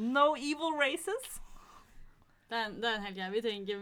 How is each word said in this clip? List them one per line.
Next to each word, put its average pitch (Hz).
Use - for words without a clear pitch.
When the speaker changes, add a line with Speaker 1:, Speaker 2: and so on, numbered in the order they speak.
Speaker 1:
no 285
evil 294
races. 339
Speaker 2:
Det 226
er 214
en, -
det 233
er 214
en 202
helt 190
grei. 185
Vi 233
trenger 208
ikke, 202